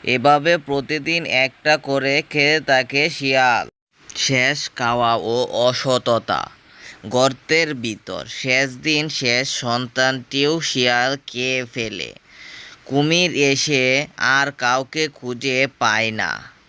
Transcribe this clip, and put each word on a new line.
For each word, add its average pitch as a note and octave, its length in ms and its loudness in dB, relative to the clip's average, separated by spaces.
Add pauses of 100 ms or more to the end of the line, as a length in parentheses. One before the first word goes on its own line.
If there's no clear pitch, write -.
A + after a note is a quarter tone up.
এভাবে C#3+ 560 4
প্রতিদিন C#3+ 680 -4
একটা C3 500 0
করে C#3 540 0
খেয়ে D3 300 2
থাকে C#3 500 0
শিয়াল। C3 580 2 (480)
শেষ C#3 600 0
খাওয়া A#2+ 380 2
ও A2+ 300 0
অসততা। A#2+ 1040 0 (560)
গর্তের C3+ 680 0
ভিতর। G#2 520 -8
শেষ C3 500 -2
দিন D3+ 320 -2
শেষ B2+ 400 0
সন্তানটিও C3 1120 -2
শিয়াল B2 560 0 (100)
খেয়ে B2+ 380 -4
ফেলে। G#2 500 -8 (680)
কুমির D#3 480 2
এসে C#3 760 2 (100)
আর C#3 360 2
কাউকে C3 560 -2
খুঁজে C3 600 -2 (100)
পায় A2+ 320 2
না। F2 580 -6